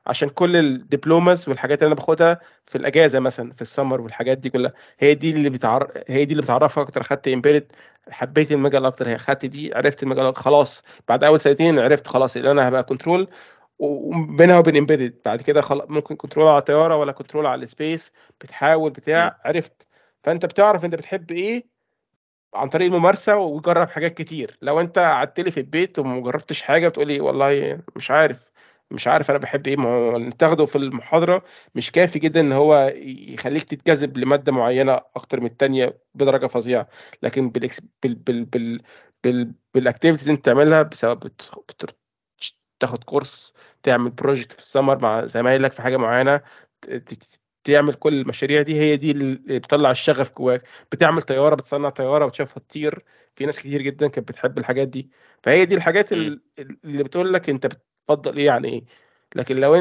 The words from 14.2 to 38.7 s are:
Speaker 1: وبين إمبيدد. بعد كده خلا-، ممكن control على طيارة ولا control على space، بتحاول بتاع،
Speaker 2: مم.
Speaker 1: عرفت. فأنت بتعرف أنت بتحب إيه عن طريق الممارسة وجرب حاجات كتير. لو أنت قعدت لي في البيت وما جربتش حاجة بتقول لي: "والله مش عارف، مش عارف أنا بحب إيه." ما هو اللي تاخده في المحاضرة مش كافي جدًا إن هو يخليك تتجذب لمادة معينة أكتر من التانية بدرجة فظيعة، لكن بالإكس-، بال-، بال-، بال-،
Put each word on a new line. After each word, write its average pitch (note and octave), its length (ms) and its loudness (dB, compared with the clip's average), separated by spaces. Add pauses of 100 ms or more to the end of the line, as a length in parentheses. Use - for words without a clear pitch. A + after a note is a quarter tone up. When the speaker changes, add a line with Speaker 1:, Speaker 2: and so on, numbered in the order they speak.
Speaker 1:
وبين E3 180 6
إمبيدد. C#3+ 380 2 (100)
بعد A#2 180 -4
كده D3 200 2
خلا-، C#3+ 280 -4
ممكن D3+ 260 -6
control D#3 320 2
على C#3+ 140 6
طيارة D#3 340 2
ولا C#3+ 160 -2
control D3+ 340 -6
على B2+ 200 -4
space، D#3+ 460 -8 (280)
بتحاول D#3 520 0
بتاع، D#3+ 340 0
Speaker 2:
مم. E3+ 60 -4 (180)
Speaker 1:
عرفت. - 360 -6 (380)
فأنت E3+ 220 -2
بتعرف G3 380 4
أنت E3+ 100 -6
بتحب E3 380 -10
إيه G#3+ 340 -6 (880)
عن B2 160 -4
طريق F3 180 0
الممارسة F#3 500 2
وجرب E3+ 520 0
حاجات E3 240 -6
كتير. D#3 480 -12
لو D3 180 -2
أنت F3 200 -4
قعدت D3+ 400 0
لي F3 100 -4
في D3+ 100 -6
البيت D#3 380 -4
وما C3 220 -4
جربتش C3+ 420 -8
حاجة E3 260 2
بتقول D3 200 -4
لي: C#3+ 120 -4
"والله C#3+ 600 -2 (160)
مش - 140 -10
عارف، C3+ 400 2 (420)
مش - 160 -8
عارف D3 220 2
أنا C#3 80 2
بحب C#3+ 300 -8
إيه." C#3 80 -2
ما B2+ 140 -2
هو A#2+ 260 0
اللي A#2+ 160 -8
تاخده D#3 340 2
في - 120 -2
المحاضرة D#3+ 640 0 (300)
مش - 180 -8
كافي F3 260 2
جدًا D#3+ 220 0
إن C#3+ 120 2
هو C#3 460 4
يخليك C3+ 680 -8
تتجذب C#3+ 540 -2
لمادة C#3 340 0
معينة B2+ 480 0 (160)
أكتر B2+ 240 -8
من A#2+ 60 -6
التانية C3 520 -2 (160)
بدرجة C3+ 320 0
فظيعة، A#2+ 420 -4 (340)
لكن B2+ 300 -4
بالإكس-، B2 280 -6 (240)
بال-، A#2+ 120 -2
بال-، A#2+ 300 -6
بال-، A#2 360 -6 (420)